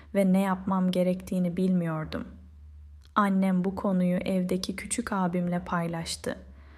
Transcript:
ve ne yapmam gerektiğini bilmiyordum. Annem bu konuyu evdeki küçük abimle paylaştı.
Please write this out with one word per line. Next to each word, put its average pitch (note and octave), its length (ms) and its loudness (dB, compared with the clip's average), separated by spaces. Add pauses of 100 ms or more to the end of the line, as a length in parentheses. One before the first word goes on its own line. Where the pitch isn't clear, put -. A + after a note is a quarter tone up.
(140)
ve G3 180 4
ne F#3 80 6
yapmam F#3 500 0
gerektiğini F3+ 640 0
bilmiyordum. E3+ 680 0 (920)
Annem F#3+ 500 4
bu F#3+ 100 -2
konuyu F3+ 420 2
evdeki F#3 600 0
küçük - 360 -6
abimle F3+ 520 0
paylaştı. E3+ 720 -4 (420)